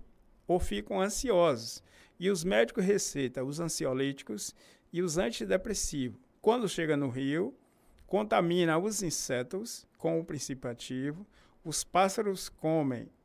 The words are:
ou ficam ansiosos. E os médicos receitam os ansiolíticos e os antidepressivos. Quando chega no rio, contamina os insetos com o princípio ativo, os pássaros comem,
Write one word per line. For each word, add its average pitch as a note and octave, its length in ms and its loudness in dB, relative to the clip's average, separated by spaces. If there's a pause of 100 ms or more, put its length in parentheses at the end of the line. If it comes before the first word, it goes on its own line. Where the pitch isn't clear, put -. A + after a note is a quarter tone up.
(460)
ou F3 140 4
ficam G#3 400 -2
ansiosos. F3 840 2 (380)
E F3+ 100 0
os F3 140 0
médicos G3+ 400 2
receitam C3+ 640 0
os D3 140 -6
ansiolíticos C#3 920 -4 (380)
e E3+ 100 -2
os E3 160 0
antidepressivos. F#3+ 1040 -2 (220)
Quando A3+ 260 4
chega D#3 300 0
no C#3+ 100 0
rio, C#3 480 -2 (500)
contamina F3+ 720 4
os G3+ 240 0
insetos E3 840 -4 (100)
com E3 220 0
o E3 60 -4
princípio C3+ 440 -6
ativo, C#3 560 -6 (380)
os D#3 220 -4
pássaros G3 640 0
comem, C#3+ 600 -2 (160)